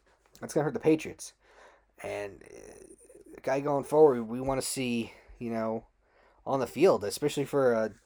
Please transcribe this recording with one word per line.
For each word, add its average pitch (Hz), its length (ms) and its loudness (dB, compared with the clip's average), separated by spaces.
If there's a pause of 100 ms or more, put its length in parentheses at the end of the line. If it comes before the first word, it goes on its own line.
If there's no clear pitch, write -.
(400)
That's 120 140 -10
gonna 151 120 2
hurt 131 100 -2
the - 40 -6
Patriots. - 540 -2 (680)
And, 101 400 -10
uh, - 300 -20 (600)
the - 80 -20
guy 135 200 -2
going 143 240 -2
forward, 147 380 6
we 120 180 -8
wanna 131 200 -2
see, 120 520 -4 (260)
you 120 100 -8
know, 113 360 -4 (600)
on 135 140 -2
the 123 80 -2
field, 135 360 4
especially 139 420 -2
for 131 280 2
a 110 200 0 (120)